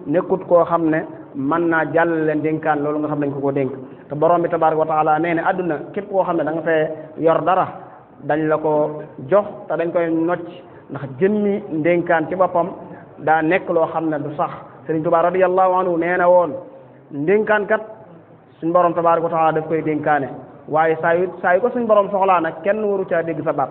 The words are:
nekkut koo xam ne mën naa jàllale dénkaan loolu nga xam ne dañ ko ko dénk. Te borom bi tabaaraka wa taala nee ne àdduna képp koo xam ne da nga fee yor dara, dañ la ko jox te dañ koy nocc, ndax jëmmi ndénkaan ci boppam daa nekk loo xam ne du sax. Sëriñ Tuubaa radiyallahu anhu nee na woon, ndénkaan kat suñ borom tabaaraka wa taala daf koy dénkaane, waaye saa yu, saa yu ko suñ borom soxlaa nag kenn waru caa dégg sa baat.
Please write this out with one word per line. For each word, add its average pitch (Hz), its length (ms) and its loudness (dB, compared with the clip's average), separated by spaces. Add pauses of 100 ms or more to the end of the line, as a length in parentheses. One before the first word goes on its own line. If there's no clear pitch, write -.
nekkut 185 400 0
koo 175 180 6
xam 165 240 0
ne 156 100 0 (360)
mën 160 340 0
naa 160 240 2
jàllale 156 480 0
dénkaan 156 420 0
loolu 151 160 -2
nga 151 80 -2
xam 147 120 -4
ne 147 80 -2
dañ 139 60 -4
ko 143 80 -8
ko 139 100 0
dénk. 139 200 -2 (380)
Te 143 60 -10
borom 170 260 2
bi 170 80 -2
tabaaraka 160 300 2
wa 156 60 0
taala 156 340 2
nee 170 140 0
ne 165 80 2
àdduna 180 340 0 (180)
képp 202 180 -8
koo 190 120 2
xam 170 140 -2
ne 156 60 0
da 147 80 -2
nga 165 100 -4
fee 160 260 2 (300)
yor 156 260 2
dara, 175 240 2 (560)
dañ 151 240 0
la 156 100 2
ko 151 440 0 (280)
jox 202 160 4 (220)
te 160 100 -4
dañ 170 140 -2
koy 170 200 0
nocc, 165 360 -2 (420)
ndax 139 140 -10 (160)
jëmmi 202 520 0
ndénkaan 165 580 2
ci 175 60 -6
boppam 175 320 0 (520)
daa 156 220 2
nekk 175 280 0
loo 165 180 2
xam 160 220 -4
ne 151 100 -2
du 143 180 -8
sax. 156 140 -2 (360)
Sëriñ 160 160 -2
Tuubaa 170 200 2
radiyallahu 185 560 4
anhu 180 180 0
nee 170 200 0
na 180 120 2
woon, 175 220 6 (600)
ndénkaan 202 560 0
kat - 140 0 (800)
suñ 165 100 -2
borom 175 220 4
tabaaraka 165 320 2
wa 165 60 -2
taala 160 220 2
daf 156 140 -2
koy 160 140 -2
dénkaane, 147 460 0 (400)
waaye 160 340 2
saa 170 140 2
yu, 180 120 0 (140)
saa 185 140 2
yu 190 60 2
ko 240 80 2
suñ 240 180 -4
borom 202 240 4
soxlaa 190 300 4
nag 160 120 -4 (100)
kenn 208 200 0
waru 202 220 -2
caa 170 180 0
dégg 156 200 -6
sa 156 100 0
baat. 139 180 -2